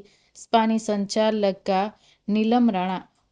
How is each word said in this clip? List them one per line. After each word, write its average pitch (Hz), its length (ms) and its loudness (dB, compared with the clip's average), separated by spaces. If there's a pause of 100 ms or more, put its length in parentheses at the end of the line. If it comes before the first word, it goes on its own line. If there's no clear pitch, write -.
(360)
સ્પાની 220 500 0
સંચાલકા 202 1000 -2 (420)
નીલમ 220 420 2
રાણા, 185 320 -4 (300)